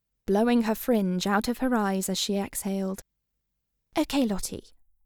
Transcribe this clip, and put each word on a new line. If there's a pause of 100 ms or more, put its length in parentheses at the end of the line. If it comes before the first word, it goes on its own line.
(280)
blowing
her
fringe
out
of
her
eyes
as
she
exhaled. (960)
"Okay,
Lottie, (320)